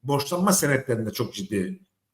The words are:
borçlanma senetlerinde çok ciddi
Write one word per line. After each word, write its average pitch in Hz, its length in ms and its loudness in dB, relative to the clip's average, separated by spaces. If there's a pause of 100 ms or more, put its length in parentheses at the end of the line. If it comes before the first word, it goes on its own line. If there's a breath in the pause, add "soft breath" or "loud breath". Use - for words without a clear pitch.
borçlanma 175 500 2
senetlerinde 127 600 2
çok 113 220 -4
ciddi 95 460 -4 (340)